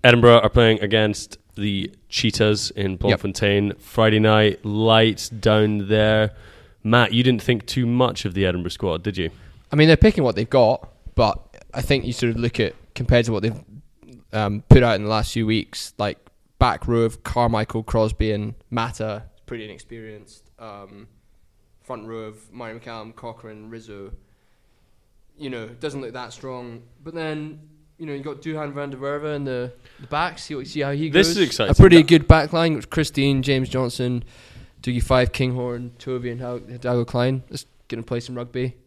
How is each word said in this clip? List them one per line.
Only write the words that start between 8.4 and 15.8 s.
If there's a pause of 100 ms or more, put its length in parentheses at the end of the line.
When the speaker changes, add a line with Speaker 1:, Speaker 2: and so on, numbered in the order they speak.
Speaker 1:
Edinburgh
squad,
did
you? (400)
Speaker 2:
I
mean,
they're
picking
what
they've
got, (260)
but (260)
I
think
you
sort
of
look
at, (220)
compared
to
what
they've, (720)
um,
put
out
in
the
last
few
weeks,